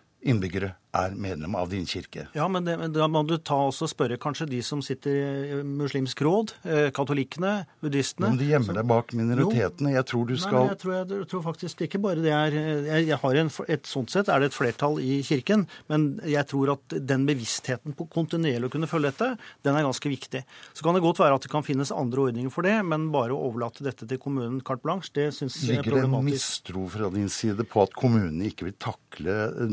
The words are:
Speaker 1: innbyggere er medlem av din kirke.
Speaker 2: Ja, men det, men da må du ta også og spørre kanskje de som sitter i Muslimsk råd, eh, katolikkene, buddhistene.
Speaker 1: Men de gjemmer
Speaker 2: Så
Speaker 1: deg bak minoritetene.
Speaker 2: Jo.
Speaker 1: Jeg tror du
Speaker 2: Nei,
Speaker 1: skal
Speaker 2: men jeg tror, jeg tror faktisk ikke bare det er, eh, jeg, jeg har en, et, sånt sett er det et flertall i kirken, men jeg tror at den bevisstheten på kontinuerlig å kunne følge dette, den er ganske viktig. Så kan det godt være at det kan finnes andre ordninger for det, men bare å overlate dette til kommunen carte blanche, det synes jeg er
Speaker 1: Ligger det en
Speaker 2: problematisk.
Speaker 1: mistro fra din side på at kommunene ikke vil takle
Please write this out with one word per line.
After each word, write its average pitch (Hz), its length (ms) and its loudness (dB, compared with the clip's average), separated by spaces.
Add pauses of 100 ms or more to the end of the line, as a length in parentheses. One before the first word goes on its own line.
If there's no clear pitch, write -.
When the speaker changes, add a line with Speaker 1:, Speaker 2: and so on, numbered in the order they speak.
(240)
Speaker 1:
innbyggere 95 480 0 (240)
er 92 240 0
medlem 90 400 -4
av 87 100 -2
din 92 160 -4
kirke. 78 480 -8
Speaker 2:
Ja, 151 140 -2
men 180 180 -2
det, 170 140 -2
men 165 160 -4
da 156 160 4
må 151 160 2
du 165 100 0
ta 151 200 -2 (100)
også 135 180 -2
og 156 60 -4
spørre 120 300 0
kanskje 156 280 -4
de 123 140 -2
som 147 220 -4
sitter 139 260 -4 (480)
i - 40 -
Muslimsk 139 600 -2
råd, 208 280 2 (100)
eh, 151 320 2
katolikkene, 143 580 -2 (300)
buddhistene. 139 480 0
Speaker 1:
Men 127 80 2
de 143 100 2
gjemmer 131 240 4
Speaker 2:
Så 95 60 -2
Speaker 1:
deg 117 80 0
bak 117 260 2
minoritetene. 120 800 2
Speaker 2:
Jo. 135 80 0
Speaker 1:
Jeg 131 120 0
tror 120 140 0
du 120 80 -2
Speaker 2:
Nei, 156 80 -2
Speaker 1:
skal 185 180 2
Speaker 2:
men 131 140 4
jeg - 80 -8
tror, 185 140 -4
jeg 185 380 -4
tror 185 100 -4
faktisk 165 440 -4
ikke 196 140 -2
bare 180 240 0
det 151 80 4
er, 151 280 2
eh, 151 280 -2
jeg, 160 220 4
jeg 139 100 0
har 139 220 4
en, 156 80 0 (160)
et, 151 240 0
sånt 127 240 -4
sett 196 160 4
er 143 80 6
det 139 120 4
et - 60 -10
flertall 143 460 0
i 135 180 0
kirken, 160 460 2 (220)
men 151 180 4 (180)
jeg 143 220 0
tror 139 300 0
at - 200 -10 (140)
den 135 140 4
bevisstheten 135 720 -2
på 165 140 -8
kontinuerlig 156 600 0
å - 40 -6
kunne 151 160 -2
følge 147 220 0
dette, 240 200 -2 (320)
den 139 120 4
er 151 100 2
ganske 135 240 -2
viktig. 131 340 -6 (300)
Så - 120 -12
kan 170 100 4
det 185 80 4
godt 165 160 2
være 147 160 8
at 135 100 -2
det - 60 -10
kan 151 140 0
finnes 139 260 0
andre 131 380 0
ordninger 123 240 -4
for 170 120 -2
det, 208 200 4
men 156 260 0
bare 131 240 2
å 156 140 -4
overlate 117 340 -6
dette 120 240 -6
til 131 140 -2
kommunen 131 420 -2
carte 127 220 -6
blanche, 165 280 -4
det 143 220 0
synes 131 240 -6
jeg 127 200 0
er 143 40 -4
Speaker 1:
Ligger 135 140 2
det 131 80 4
en 131 60 2
Speaker 2:
problematisk. 135 200 2
Speaker 1:
mistro 95 580 -4
fra 104 200 -2
din 98 200 0
side 107 380 0
på 110 160 4
at 98 140 2
kommunene 101 520 4
ikke 85 200 -8
vil - 100 -10
takle - 560 -6 (380)